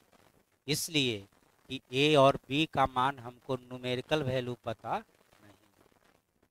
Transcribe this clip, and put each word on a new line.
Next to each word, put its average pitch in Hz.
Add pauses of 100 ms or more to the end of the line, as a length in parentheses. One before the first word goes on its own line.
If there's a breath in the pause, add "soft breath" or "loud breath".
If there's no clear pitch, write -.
(680)
इसलिए 131 (420)
कि 131 (120)
A 147
और 135 (120)
B 147
का 135
मान 131
हमको 123
न्यूमेरिकल 127
वैल्यू 127
पता 117
नहीं, - (960)